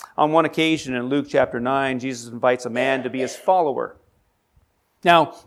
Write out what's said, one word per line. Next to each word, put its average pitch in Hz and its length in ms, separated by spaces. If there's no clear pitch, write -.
On 151 160
one 160 140
occasion 160 480
in 123 160
Luke 143 180
chapter 127 320
nine, 131 380
Jesus 120 340
invites 127 360
a - 20
man 131 320
to 127 80
be 127 120
his 123 140
follower. 147 600
Now, 170 300